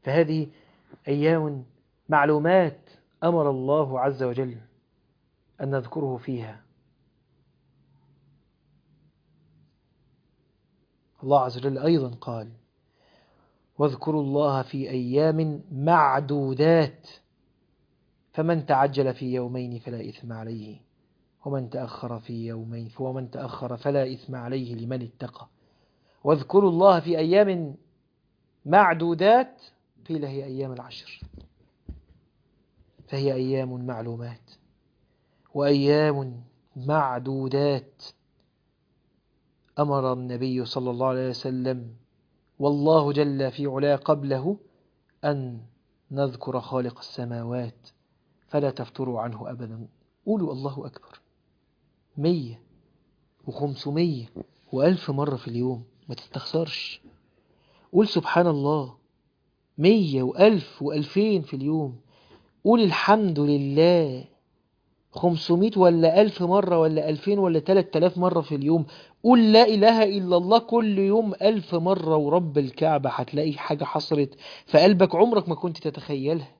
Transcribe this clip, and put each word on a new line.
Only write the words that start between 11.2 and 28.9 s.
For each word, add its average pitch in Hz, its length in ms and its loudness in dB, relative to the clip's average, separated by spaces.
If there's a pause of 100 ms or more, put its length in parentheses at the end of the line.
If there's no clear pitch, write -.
الله 139 160 4
عز 123 180 -4
وجل 135 200 -4
أيضا 135 380 0
قال: 117 360 -10 (1300)
"واذكروا 147 440 -2
الله 139 400 -2
في 135 280 -8
أيام 147 840 -2
معدودات، 143 1400 0 (1200)
فمن 160 320 -2
تعجل 135 480 0
في 127 200 -8
يومين 123 460 -6
فلا 117 300 -12
إثم 117 240 -16
عليه." 110 580 -14 (540)
ومن 135 240 -6
تأخر 120 500 -10
في 113 280 -12
يومين، 113 520 -12
ومن 131 320 -8
تأخر 123 460 -10
فلا 135 360 -2
إثم 131 220 -14
عليه 123 400 -8
لمن 120 260 -8
اتقى. - 460 -16 (760)
واذكروا 160 460 2
الله 175 300 6
في 165 180 -4
أيام 170 580 0 (920)
معدودات، 175 960 4 (480)